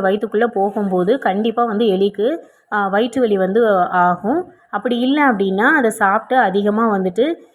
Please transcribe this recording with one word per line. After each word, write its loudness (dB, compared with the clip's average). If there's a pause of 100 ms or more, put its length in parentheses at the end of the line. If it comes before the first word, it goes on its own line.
வயித்துக்குள்ள 0
போகும்போது -2
கண்டிப்பா -2
வந்து -2
எலிக்கு, 0 (440)
ஆ, 0
வயிற்று 0
வலி 2
வந்து 0 (160)
ஆகும். 0 (280)
அப்படி -4
இல்லை 0
அப்படின்னா 0 (140)
அதை 2
சாப்பிட்டு 0
அதிகமா 0
வந்துட்டு, 0 (300)